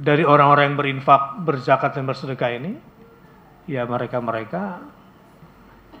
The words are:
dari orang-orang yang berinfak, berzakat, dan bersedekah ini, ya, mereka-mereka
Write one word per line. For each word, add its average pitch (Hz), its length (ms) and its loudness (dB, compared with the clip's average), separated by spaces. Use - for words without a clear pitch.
dari 147 240 2
orang-orang 143 480 6
yang 143 80 -4
berinfak, 139 640 0
berzakat, 139 480 0
dan 135 160 -6
bersedekah 131 480 -6
ini, 190 240 -10
ya, 127 160 -4
mereka-mereka 120 960 -6